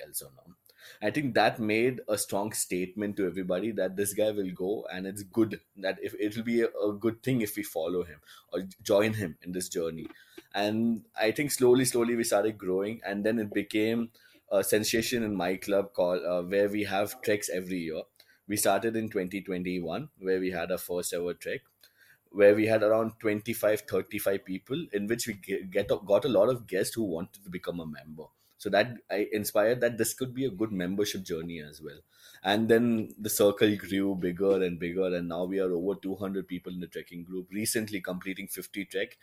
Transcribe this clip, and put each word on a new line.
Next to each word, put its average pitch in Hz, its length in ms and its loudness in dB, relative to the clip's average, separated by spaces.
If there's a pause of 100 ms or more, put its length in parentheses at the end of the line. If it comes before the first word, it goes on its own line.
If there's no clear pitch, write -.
else - 160 -10
or 69 140 -18
not. - 200 -20 (460)
I 104 100 2
think 139 240 -2
that 113 240 4
made 113 500 2
a 104 80 2
strong 101 340 -2
statement 98 640 -4
to 98 100 0
everybody 92 460 -2
that 95 240 -2
this 101 180 -2
guy 107 180 0
will 98 200 -4
go, 92 400 -4
and 92 160 -6
it's 101 160 -8
good 101 380 0 (160)
that 95 240 -4
if, 98 180 -6
it'll 107 240 -4
be 117 180 2
a, 113 60 4
a 104 260 0
good 110 300 -2
thing 127 160 0
if 107 160 -2
we 101 80 -6
follow 87 400 -4
him 80 160 -12 (320)
or 92 120 -4 (180)
join 107 320 4
him 98 300 -6
in 90 100 -8
this 92 160 -6
journey. 82 380 -6 (460)
And 110 520 0 (140)
I 113 120 4
think 143 200 -2
slowly, 127 340 6
slowly 120 320 2
we 113 80 0
started 107 320 2
growing, 98 480 -2
and 101 180 -4
then 113 160 2
it 104 140 -4
became 110 560 0 (420)
a 98 100 4
sensation 113 640 2
in 107 120 0
my 90 200 0
club 98 380 0
called, 90 320 2
uh, 90 160 0
where 98 260 2
we 104 160 -2
have 101 380 -4
treks 104 280 0
every 92 300 -4
year. 80 220 -6 (440)
We 104 120 -2
started 107 400 2
in 110 120 -2
twenty 98 300 -4
twenty-one, 90 680 -4 (100)
where 92 220 0
we 92 100 -2
had 87 180 -4
our 92 80 0
first 90 360 -4
ever 87 200 -4
trek, 95 280 -8 (680)
where 101 240 10
we 107 140 4
had 110 160 4
around 110 380 4
twenty-five, 107 680 0
thirty-five 98 540 -2
people, 90 480 -6
in 101 160 -2
which 117 200 -2
we 110 80 -6
ge-, 95 360 -6
get 98 200 -2
a, 113 40 6
got 98 300 2
a 147 40 2
lot 107 200 6
of 120 180 -2
guests 98 260 -2
who 113 100 -2
wanted 90 420 -6
to 95 40 -16
become 87 300 -8
a 82 60 -10
member. 78 400 -14 (340)
So 104 100 -6
that 110 260 4 (160)
I 101 220 0
inspired 110 480 2
that 120 160 2
this 110 160 0
could 127 200 -6
be 131 120 -2
a 131 40 -2
good 110 220 -2
membership 98 520 -2
journey 85 360 -6
as 73 220 -16
well. 73 180 -14 (460)
And 104 240 2
then 117 500 4
the 107 100 -6
circle 107 460 6
grew 98 400 0
bigger 95 480 2
and 87 160 -2
bigger, 90 340 -2
and 87 140 -2
now 85 160 -4
we 95 160 -2
are 92 140 0
over 90 260 0
two 95 160 -4
hundred 95 320 -6
people 90 240 -10
in 90 80 -10
the 85 80 -10
trekking 85 360 -12
group, 90 280 -10
recently 107 480 -2
completing 92 480 -8
fifty 95 380 -10
trek. 101 380 -6